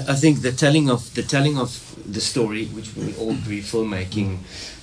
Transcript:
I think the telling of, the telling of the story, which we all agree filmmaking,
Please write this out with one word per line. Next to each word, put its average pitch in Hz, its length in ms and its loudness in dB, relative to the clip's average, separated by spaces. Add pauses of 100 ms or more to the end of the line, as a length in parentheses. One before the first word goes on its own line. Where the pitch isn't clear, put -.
(120)
I 139 40 2
think 139 260 6
the 123 100 2
telling 147 400 6
of, - 240 0
the 117 80 -2
telling 143 340 2
of - 380 -6 (100)
the 104 160 -4
story, 110 440 0
which 104 300 -10
we 104 200 -6
all 110 160 -2
agree 104 300 -2
filmmaking, 101 760 -2 (440)